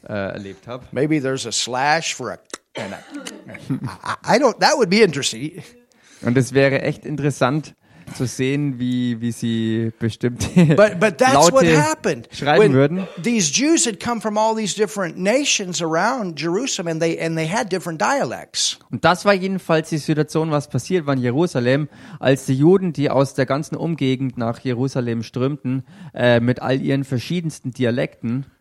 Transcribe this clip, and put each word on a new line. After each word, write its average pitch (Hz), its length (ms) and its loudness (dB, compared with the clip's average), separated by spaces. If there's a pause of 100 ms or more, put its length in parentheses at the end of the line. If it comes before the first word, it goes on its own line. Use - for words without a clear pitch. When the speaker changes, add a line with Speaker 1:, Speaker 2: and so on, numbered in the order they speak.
Speaker 1:
äh, 113 40 -10
erlebt 98 540 -10
hab. 127 260 -16
Speaker 2:
Maybe 151 280 0
there's 131 260 -4
a 104 60 -8
slash 143 640 0
for 113 180 -10
a, 85 60 -12 (420)
and 101 120 -10
a, - 1400 -8
I, 208 40 6
I - 40 4
don't, 247 200 2
that 240 160 4
would 214 140 0
be 220 120 4
interesting. 147 600 -2 (600)
Speaker 1:
Und 120 140 2
es 123 180 2
wäre 135 280 2
echt - 220 -4
interessant 147 680 -2 (420)
zu 131 100 -2
sehen, 135 520 -2
wie, 123 420 -2
wie 117 120 -2
sie 113 680 -2
bestimmte 120 480 -2 (300)
Speaker 2:
But, 202 240 4
but 214 180 2
that's 254 160 4 (160)
what - 40 -4 (100)
Speaker 1:
Laute 165 180 6
Speaker 2:
happened. 175 480 -2
Speaker 1:
schreiben 151 320 4
Speaker 2:
When 175 100 6
Speaker 1:
würden. 151 360 2 (120)
Speaker 2:
these 190 320 0
Jews 294 320 2
had 233 140 -4
come 233 220 -4
from 214 180 -2
all 220 160 2
these 214 220 -4
different 190 420 -2
nations 196 640 0
around 175 580 -2
Jerusalem 180 460 -2
and 160 160 -4
they, 165 160 0
and 165 180 -4
they 160 120 -2
had 214 240 -2
different 170 280 -6
dialects. 170 760 -2 (140)
Speaker 1:
Und 123 120 -6
das 175 200 4
war 202 100 6
jedenfalls 180 540 0
die 160 100 -2
Situation, 156 540 0
was 143 180 0
passiert 151 360 -2
war 139 80 0
in 131 60 0
Jerusalem, 123 680 2 (320)
als - 260 2
die 135 80 2
Juden, 175 380 4
die 139 180 -2
aus 135 240 0
der 135 100 0
ganzen 147 300 -4
Umgegend 131 640 -2
nach 117 220 -4
Jerusalem 120 640 -2
strömten, 131 580 -4 (320)
äh, 120 240 4
mit 120 240 2
all 131 180 0
ihren 139 220 0
verschiedensten 143 680 -4
Dialekten. 123 720 -4 (140)